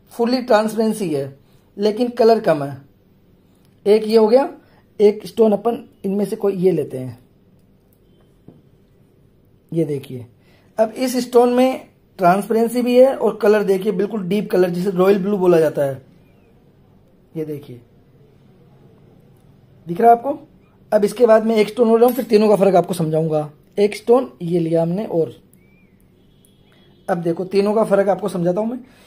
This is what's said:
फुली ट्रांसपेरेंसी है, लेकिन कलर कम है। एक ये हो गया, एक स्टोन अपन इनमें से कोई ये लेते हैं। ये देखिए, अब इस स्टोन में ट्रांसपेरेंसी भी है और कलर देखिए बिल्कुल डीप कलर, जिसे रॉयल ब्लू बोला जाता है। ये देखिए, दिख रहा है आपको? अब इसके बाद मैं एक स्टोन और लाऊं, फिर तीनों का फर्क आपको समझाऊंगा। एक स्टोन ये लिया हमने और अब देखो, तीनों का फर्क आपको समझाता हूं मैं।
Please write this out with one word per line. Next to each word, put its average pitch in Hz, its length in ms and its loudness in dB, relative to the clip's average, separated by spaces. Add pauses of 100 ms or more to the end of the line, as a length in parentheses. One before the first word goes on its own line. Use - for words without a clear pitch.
(120)
फुली 247 300 -2
ट्रांसपेरेंसी 214 680 -2
है, 139 300 -6 (380)
लेकिन 214 340 -2
कलर 226 300 4
कम 160 240 0
है। 139 120 -10 (1080)
एक 214 200 2
ये 220 100 0
हो 220 120 6
गया, 269 200 4 (520)
एक 214 260 2
स्टोन 220 260 2
अपन 233 320 -4 (200)
इनमें 196 200 -4
से 220 120 -6
कोई 202 200 -2
ये 185 160 2
लेते 135 260 -6
हैं। 127 200 -12 (2500)
ये 160 120 -2
देखिए, 135 420 -10 (520)
अब 220 180 0
इस 254 220 -4
स्टोन 247 340 2
में 254 360 0 (300)
ट्रांसपेरेंसी 220 640 0
भी 247 140 0
है 262 200 6
और 214 260 -2
कलर 214 220 4
देखिए 190 300 0
बिल्कुल 202 300 -4
डीप 196 260 -4
कलर, 185 200 2
जिसे 175 220 -4
रॉयल 190 260 2
ब्लू 196 200 -2
बोला 180 220 4
जाता 147 240 0
है। 135 180 -6 (1300)
ये 160 100 -8
देखिए, 135 360 -14 (2000)
दिख 170 140 -8
रहा 233 100 6
है 233 60 8
आपको? 277 220 -8 (540)
अब 208 120 2
इसके 214 220 0
बाद 220 200 4
मैं 226 100 0
एक 208 120 2
स्टोन 226 220 0
और 226 100 4
लाऊं, 247 120 4
फिर 247 140 -6
तीनों 214 220 2
का 208 80 4
फर्क 190 200 2
आपको 175 180 0
समझाऊंगा। 156 560 -2 (280)
एक 208 180 0
स्टोन 247 340 0 (120)
ये 175 180 -2
लिया 165 220 0
हमने 180 240 -4
और 160 280 -4 (1700)
अब 185 100 -2
देखो, 170 280 -4
तीनों 202 280 0
का 220 100 2
फर्क 196 240 0
आपको 196 200 -2
समझाता 180 320 -2
हूं 220 60 -4
मैं। 247 120 -8 (280)